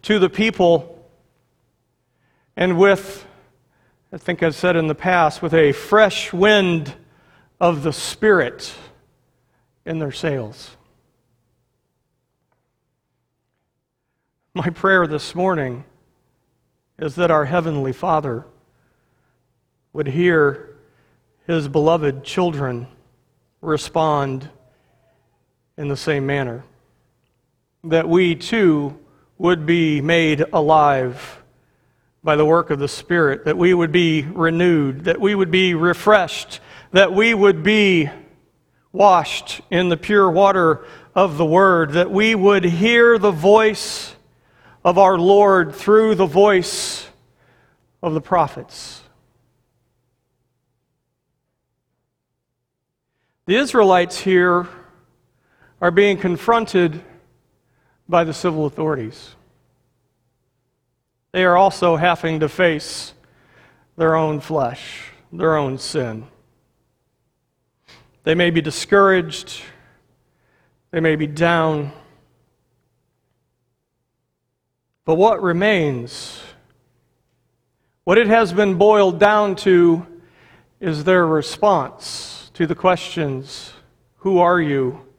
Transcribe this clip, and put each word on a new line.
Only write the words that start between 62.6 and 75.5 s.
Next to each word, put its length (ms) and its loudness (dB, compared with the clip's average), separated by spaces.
their 180 2
own 240 -2
flesh, 720 -8
their 240 0
own 200 -4
sin. 480 -8
They 120 0
may 160 0
be 100 0
discouraged, 1000 -2
they 100 -4
may 160 0
be 100 -4
down. 640 -2
But 120 0
what 280 2
remains, 1000 -2